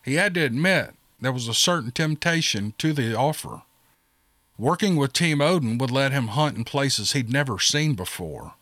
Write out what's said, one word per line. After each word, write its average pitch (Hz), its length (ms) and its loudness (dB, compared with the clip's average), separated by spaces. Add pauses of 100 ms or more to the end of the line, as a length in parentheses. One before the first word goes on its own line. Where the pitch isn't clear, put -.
He 131 100 -2
had 185 200 2
to 170 60 0
admit 147 560 0 (240)
there 127 100 -2
was 127 160 -4
a 113 80 -4
certain 143 380 0
temptation 156 840 0
to 156 140 0
the 117 240 0
offer. - 460 -4 (920)
Working 170 400 2
with 139 160 2
Team 156 280 2
Odin 143 380 2
would 123 140 0
let 135 180 2
him 131 180 0
hunt 143 280 0
in 113 80 -4
places 139 480 -2
he'd 123 180 -2
never 131 300 0
seen 151 340 2
before. 87 680 -8